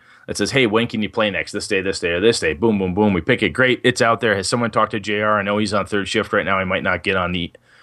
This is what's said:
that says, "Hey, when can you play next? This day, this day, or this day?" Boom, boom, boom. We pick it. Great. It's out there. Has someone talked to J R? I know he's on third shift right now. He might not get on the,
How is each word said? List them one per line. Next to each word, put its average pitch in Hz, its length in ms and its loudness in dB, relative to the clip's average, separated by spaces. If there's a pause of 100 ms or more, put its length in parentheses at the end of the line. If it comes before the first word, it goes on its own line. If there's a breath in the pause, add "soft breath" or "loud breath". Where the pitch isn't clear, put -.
(280 soft breath)
that - 100 -6
says, 104 140 -2
"Hey, 131 160 4
when 113 200 0
can 110 140 -6
you 101 80 -2
play 107 220 0
next? 82 200 -6
This 101 160 -6
day, 95 140 0
this 95 180 -4
day, 85 120 -2
or 87 100 0
this 113 180 4
day?" 80 140 0
Boom, 104 260 2
boom, 92 140 0
boom. 104 180 4
We 90 100 2
pick 117 220 0
it. 95 60 2
Great. 123 340 0
It's 123 180 2
out 117 200 2
there. 110 140 2
Has 95 120 -4
someone 120 240 -2
talked 107 200 0
to 113 80 -4
J 104 220 -4
R? 107 180 2
I - 40 0
know 101 140 0
he's 107 160 0
on 98 140 0
third 98 200 -2
shift 107 240 -2
right 98 140 2
now. 95 140 0
He 95 40 -2
might 92 200 -2
not 90 200 -2
get 95 140 0
on 90 160 -2
the, 85 180 -4 (320 loud breath)